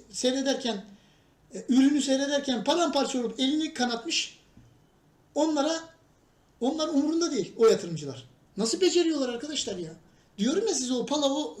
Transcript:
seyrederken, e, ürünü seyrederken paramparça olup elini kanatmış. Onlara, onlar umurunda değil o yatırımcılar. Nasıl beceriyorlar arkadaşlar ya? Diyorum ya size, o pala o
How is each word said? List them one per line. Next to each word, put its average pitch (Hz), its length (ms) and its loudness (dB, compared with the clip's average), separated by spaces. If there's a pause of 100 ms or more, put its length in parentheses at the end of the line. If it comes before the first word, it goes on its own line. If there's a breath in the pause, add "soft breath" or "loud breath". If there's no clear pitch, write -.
(100)
seyrederken, 254 760 -2 (680 loud breath)
e, - 140 -10
ürünü 269 340 6
seyrederken 269 640 0
paramparça 285 560 2
olup 226 200 -4
elini 294 340 0
kanatmış. 247 680 -4 (960)
Onlara, 311 460 0 (800)
onlar 311 280 -2
umurunda 311 420 0
değil 214 260 -4
o 226 100 6
yatırımcılar. 160 640 0 (280)
Nasıl 226 240 -2
beceriyorlar 330 480 2
arkadaşlar 240 480 -6
ya? 165 160 -10 (460 soft breath)
Diyorum 330 300 0
ya 370 60 0
size, 262 200 -2
o 226 120 -2
pala 277 280 0
o 294 260 -4